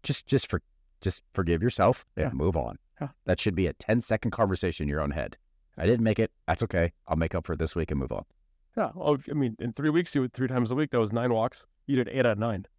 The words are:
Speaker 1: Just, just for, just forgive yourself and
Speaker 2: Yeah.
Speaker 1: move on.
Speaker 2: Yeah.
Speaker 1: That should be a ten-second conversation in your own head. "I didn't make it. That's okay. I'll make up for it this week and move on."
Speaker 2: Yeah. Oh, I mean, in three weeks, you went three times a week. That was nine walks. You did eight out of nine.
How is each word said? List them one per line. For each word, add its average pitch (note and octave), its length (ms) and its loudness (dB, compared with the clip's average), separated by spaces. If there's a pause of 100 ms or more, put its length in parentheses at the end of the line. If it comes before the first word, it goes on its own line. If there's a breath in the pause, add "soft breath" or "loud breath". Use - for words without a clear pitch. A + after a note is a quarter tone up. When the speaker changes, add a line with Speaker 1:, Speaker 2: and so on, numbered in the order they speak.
Speaker 1:
Just, - 240 -4
just - 200 2
for, - 140 -2 (380)
just - 240 -4 (100)
forgive E2+ 300 2
yourself A#2 500 2
and D#2+ 120 0
Speaker 2:
Yeah. A#2 60 -2
Speaker 1:
move D#2+ 240 0
on. A#1 220 -4 (220)
Speaker 2:
Yeah. C#3 80 -6 (160)
Speaker 1:
That F2+ 160 0
should F#2 160 0
be F#2+ 100 2
a D2 60 0
ten-second A2 580 0
conversation F#2 540 0
in D2 40 0
your D2 120 0
own D2 100 -2
head. C#2+ 260 -6 (400)
"I - 80 -4
didn't A2+ 200 4
make A2 160 2
it. A2 100 2 (160)
That's E2 160 0
okay. E2+ 300 0 (160)
I'll E2 80 0
make E2 180 0
up E2 100 -2
for E2 100 -4
it D2 40 -6
this D#2+ 160 -2
week E2 160 -2
and D2 80 0
move B1+ 140 -4
on." G1+ 120 -6 (520)
Speaker 2:
Yeah. G3 180 -2
Oh, D3+ 240 0 (100)
I - 40 -6
mean, B2+ 260 0
in A#2 140 -6
three D3+ 180 0
weeks, F3 240 0
you C#3 60 2
went B2+ 120 -2
three C3 140 -2
times B2 240 0
a B2+ 60 0
week. D3+ 160 -2
That A#2+ 80 4
was G#2+ 120 2
nine A#2+ 200 2
walks. A2+ 340 -2 (200)
You C#3 100 2
did B2 120 2
eight C3 120 -2
out B2 60 6
of G#2+ 120 4
nine. G#2 280 -2 (120)